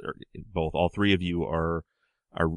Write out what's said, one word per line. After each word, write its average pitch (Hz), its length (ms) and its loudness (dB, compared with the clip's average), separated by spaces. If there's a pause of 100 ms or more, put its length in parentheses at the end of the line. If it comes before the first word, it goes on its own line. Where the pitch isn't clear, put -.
or - 120 -8 (380)
both, 80 200 0
all 87 160 2
three 101 240 2
of 90 80 2
you 85 220 0
are, 82 400 -2 (500)
are 82 240 2